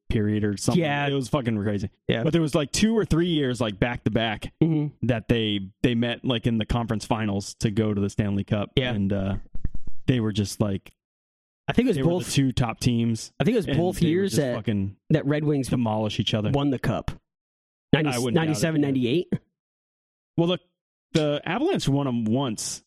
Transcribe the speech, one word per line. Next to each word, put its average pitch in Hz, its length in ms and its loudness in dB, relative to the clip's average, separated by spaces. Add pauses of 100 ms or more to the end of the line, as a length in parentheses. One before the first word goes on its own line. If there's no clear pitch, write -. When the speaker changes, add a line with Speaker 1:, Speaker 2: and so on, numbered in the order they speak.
Speaker 1:
period 107 360 2
or 104 120 0
something. 123 240 2
Speaker 2:
Yeah. 143 280 0
Speaker 1:
It 143 40 -2
was 135 160 -2
fucking 117 320 0
crazy. 101 300 -2 (160)
Speaker 2:
Yeah. 117 160 -2
Speaker 1:
But 151 100 0
there 165 80 2
was, 156 140 0
like, 151 160 0
two 220 260 2
or 202 80 2
three 165 220 2
years, 139 340 0
like, 104 200 -4
back 123 240 -2
to 113 80 2
back 110 400 -2 (100)
Speaker 2:
Mm-hmm. 151 460 0
Speaker 1:
that 113 180 -2
they, 104 440 0 (120)
they 120 140 4
met, 120 280 -2
like, 120 220 -2
in 117 120 2
the 107 80 -2
conference 117 380 -2
finals 104 520 -2
to 113 160 0
go 107 200 2
to 101 80 0
the 101 80 0
Stanley 101 360 -2
Cup. 104 320 -4
Speaker 2:
Yeah. 123 160 0
Speaker 1:
And, 101 200 0
uh, 98 240 -2 (680)
they 127 140 4
were 110 120 0
just, 101 280 -2
like, 101 320 -2 (760)
Speaker 2:
I - 80 -2
think 240 120 4
it 262 40 4
was 180 60 0
Speaker 1:
they 135 80 0
were 165 80 4
Speaker 2:
both 180 140 -2
Speaker 1:
the - 60 -6
two 135 200 4
top 120 280 -2
teams, 117 520 0 (120)
Speaker 2:
It 190 80 4
was 202 140 0
Speaker 1:
and 131 100 -2
Speaker 2:
both 175 240 0
Speaker 1:
they 170 60 4
would 151 40 2
Speaker 2:
years 185 200 2
Speaker 1:
just 113 100 2
Speaker 2:
that, 127 140 0
Speaker 1:
fucking 104 420 -2 (140)
Speaker 2:
that 156 160 2
Red 147 180 0
Wings 143 240 0
Speaker 1:
demolish 110 520 0
each - 140 -2
other. 107 160 0
Speaker 2:
won 139 200 2
the 127 80 -2
cup. - 320 -4 (840)
Speaker 1:
I 143 40 4
wouldn't 147 160 0
doubt 120 80 -2
it, - 20 0
yeah. 127 60 -2
Speaker 2:
Ninety-seven, 160 500 0
ninety-eight? 135 520 0 (1040)
Speaker 1:
Well, 170 100 2
the, 180 100 -2 (540)
the 147 320 0
Avalanche 262 440 -2
won 139 200 0
'em 120 160 -2
once. 113 640 -4